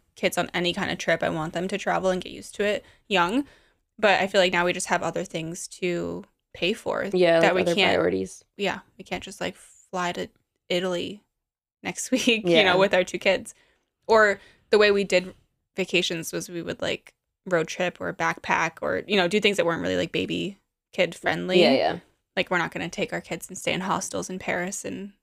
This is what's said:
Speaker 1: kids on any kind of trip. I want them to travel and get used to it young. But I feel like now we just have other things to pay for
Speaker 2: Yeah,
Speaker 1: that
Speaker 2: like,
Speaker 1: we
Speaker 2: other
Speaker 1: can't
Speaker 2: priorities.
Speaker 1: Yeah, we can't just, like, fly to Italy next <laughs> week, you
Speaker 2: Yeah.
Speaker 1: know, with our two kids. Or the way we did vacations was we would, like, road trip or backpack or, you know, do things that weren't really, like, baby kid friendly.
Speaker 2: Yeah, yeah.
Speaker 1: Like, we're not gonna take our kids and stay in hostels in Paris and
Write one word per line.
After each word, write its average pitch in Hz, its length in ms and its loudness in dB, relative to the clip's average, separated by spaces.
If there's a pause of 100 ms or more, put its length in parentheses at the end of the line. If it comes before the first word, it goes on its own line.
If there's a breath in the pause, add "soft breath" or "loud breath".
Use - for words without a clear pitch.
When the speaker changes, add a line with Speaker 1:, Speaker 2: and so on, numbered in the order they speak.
(140)
Speaker 1:
kids 185 220 -2
on 175 160 -2
any 175 220 -2
kind 185 160 -4
of 175 80 -4
trip. 165 240 0
I 170 80 0
want 165 240 -4
them 180 140 -4
to 196 100 -4
travel 180 320 0
and 185 120 -2
get - 100 -14
used - 240 -16
to 202 80 -2
it 208 200 -2 (240 soft breath)
young. 202 380 2 (520 soft breath)
But 208 220 4
I 190 60 2
feel 196 160 2
like 180 100 2
now 175 140 0
we 180 80 0
just 180 140 -6
have 180 140 2
other 170 220 -4
things 165 440 -8
to 175 560 -6 (280)
pay 175 220 -2
for - 400 -4
Speaker 2:
Yeah, 170 260 6
Speaker 1:
that 190 80 6
Speaker 2:
like, 185 60 4
Speaker 1:
we 185 80 2
Speaker 2:
other 175 120 0
Speaker 1:
can't 185 200 4
Speaker 2:
priorities. 180 500 -2 (140)
Speaker 1:
Yeah, 196 220 -4 (180)
we 190 60 -18
can't 180 180 -8
just, - 180 -16
like, 180 160 -6
fly - 560 -8
to 180 160 -8 (400)
Italy 185 540 -4 (600)
next - 280 -8
<laughs> - 0 -
week, 247 160 2
you 226 160 4 (140)
Speaker 2:
Yeah. 190 80 6
Speaker 1:
know, 180 140 4
with 190 140 4
our 185 120 4
two 180 140 -6
kids. - 360 0 (520)
Or 214 320 6 (320 soft breath)
the 214 80 6
way 208 120 8
we 202 140 2
did 185 300 0 (420)
vacations 175 560 -2
was 175 180 -8
we 175 120 -10
would, - 200 -8
like, - 320 -6 (320)
road 170 220 0
trip 180 320 -4
or 180 120 -4
backpack 170 720 -2
or, - 240 -2
you 202 100 0
know, 175 120 4
do 208 120 0
things 202 160 2
that 165 80 2
weren't 170 180 -2
really, 185 140 -2
like, 180 160 -2
baby 180 460 -4 (340)
kid 170 220 0
friendly. 180 480 2
Speaker 2:
Yeah, 143 100 6
yeah. 104 260 2 (380)
Speaker 1:
Like, 185 140 -2
we're 180 80 0
not 165 120 -2
gonna 175 180 -8
take 185 240 -6
our 170 80 -6
kids - 280 -10
and 185 100 -14
stay - 140 -4
in 175 100 -2
hostels 190 480 -4
in 190 80 -8
Paris 185 460 -6
and 196 280 -10 (100)